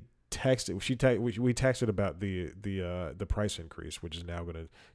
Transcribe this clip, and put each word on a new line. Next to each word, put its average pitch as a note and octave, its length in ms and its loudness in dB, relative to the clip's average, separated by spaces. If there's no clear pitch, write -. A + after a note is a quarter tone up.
texted, A#2 500 2
she B2+ 140 0
te-, B2 220 6
we, A2+ 200 0
we B2 160 4
texted B2+ 360 2
about G2 320 0
the, F#2 380 -2
the, F#2+ 220 -4
uh, F2 360 -2
the G2 80 -6
price G#2 340 0
increase, - 420 -10
which D#2+ 140 -8
is E2+ 80 -8
now F2 200 -6
gonna E2 240 -8